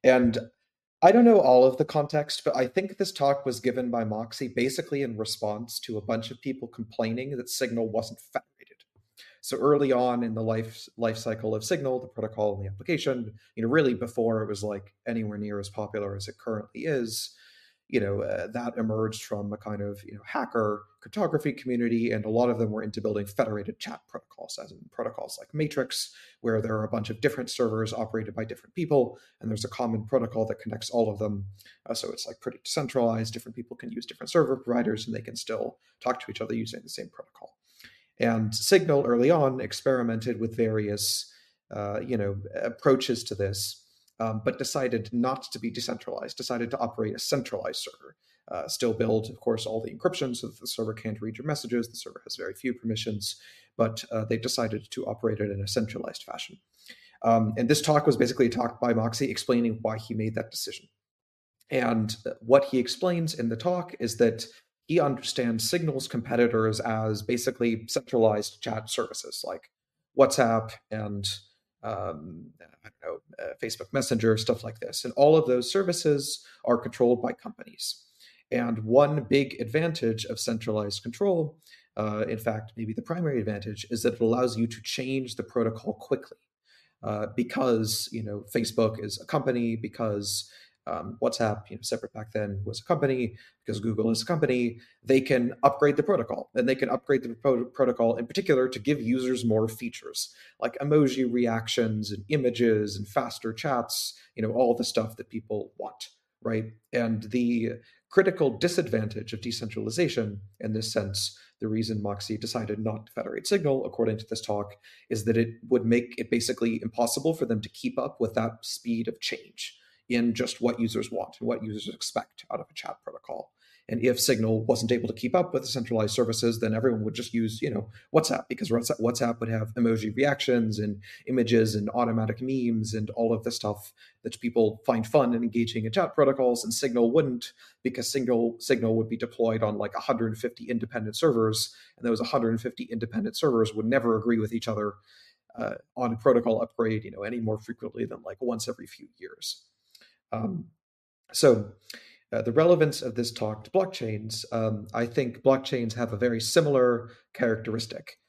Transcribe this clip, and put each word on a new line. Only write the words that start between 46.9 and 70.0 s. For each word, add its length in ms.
a 40
centralized 640
server. 340
Uh, 160
still 260
build, 380
of 80
course, 260
all 160
the 100
encryption 440
so 100
that 140
the 80
server 260
can't 280
read 180
your 80
messages. 420
The 60
server 280
has 120
very 180
few 220
permissions, 640
but, 340
uh, 140
they 120
decided 540
to 160
operate 320
it 100
in 100
a 80
centralized 540
fashion. 380
Um, 340
and 100
this 140
talk 240
was 100
basically 300
a 40
talk 300
by 140
Moxie 380
explaining 500
why 160
he 160
made 220
that 160
decision. 360
And 440
what 240
he 120
explains 560
in 160
the 80
talk 420
is 180
that 280
he 120
understands 720
Signal's 400
competitors 720
as 400
basically 680
centralized 720
chat 280
services 580
like 240